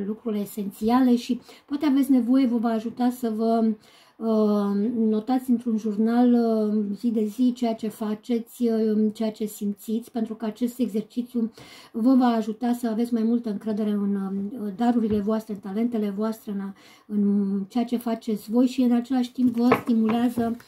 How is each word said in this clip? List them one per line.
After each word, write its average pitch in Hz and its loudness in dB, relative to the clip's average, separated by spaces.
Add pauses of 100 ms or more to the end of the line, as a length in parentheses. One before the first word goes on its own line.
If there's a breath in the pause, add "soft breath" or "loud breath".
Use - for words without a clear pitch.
lucrurile 214 -4
esențiale 220 0
și 240 -4 (260 loud breath)
poate 294 -4
aveți 277 2
nevoie, 254 4
vă 233 0
va 233 0
ajuta 233 -2
să 240 -4
vă, 226 2 (480 soft breath)
uh, 208 2
notați 220 0
într-un 233 0
jurnal, 226 2
uh, 214 2
zi 240 -2
de 214 0
zi 240 0
ceea 233 -2
ce 220 -6
faceți, 226 -4
uh, 220 2
ceea 220 -4
ce 214 -6
simțiți, 214 -6
pentru 220 -6
că 220 -8
acest 240 -4
exercițiu 226 -4 (400 loud breath)
vă 240 4
va 254 6
ajuta 226 0
să 240 -2
aveți 233 -2
mai 226 0
multă 226 0
încredere 208 -2
în, 202 0
uh, 196 -6
darurile 226 2
voastre, 220 -2
în 196 -10
talentele 214 -2
voastre, 214 -6
în, 196 -6 (440 soft breath)
în 202 0
ceea 240 -2
ce 233 -2
faceți 226 -4
voi 247 4
și 254 0
în 240 4
același 240 0
timp 247 0
vă 240 4
stimulează 233 0 (120)